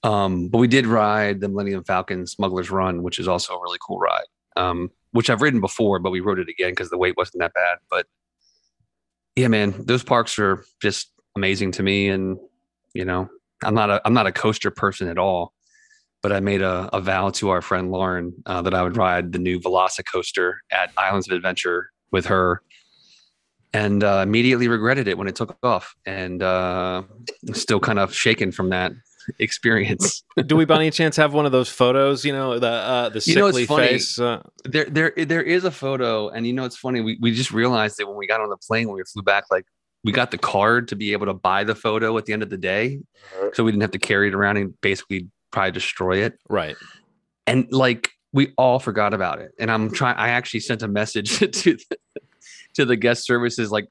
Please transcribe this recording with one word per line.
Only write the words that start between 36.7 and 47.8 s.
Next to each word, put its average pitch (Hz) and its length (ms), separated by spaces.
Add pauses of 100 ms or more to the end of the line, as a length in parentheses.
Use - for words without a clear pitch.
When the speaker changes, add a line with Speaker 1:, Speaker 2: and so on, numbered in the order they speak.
Speaker 1:
funny. 127 240
We, 113 180
we 117 140
just 123 180
realized 113 460
that 101 100
when 101 100
we 98 100
got 110 120
on 107 100
the 98 80
plane, 113 300
when 101 100
we 92 60
flew 101 200
back, 101 280
like, 95 140 (380)
we 110 80
got 120 180
the - 80
card 113 520
to 107 60
be 101 180
able 101 120
to 98 80
buy 95 300
the 107 100
photo 110 460
at 107 60
the 110 80
end 107 100
of 98 80
the 98 60
day, 107 420 (340)
Speaker 3:
Uh-huh. 95 200
Speaker 1:
so 117 100
we 113 80
didn't 104 100
have 104 100
to 95 80
carry 101 280
it 95 80
around 101 220
and 98 240
basically 95 460 (240)
probably 95 200
destroy 92 480
it. 110 180 (100)
Speaker 2:
Right. 85 280 (720)
Speaker 1:
And, 123 240
like, 127 400 (200)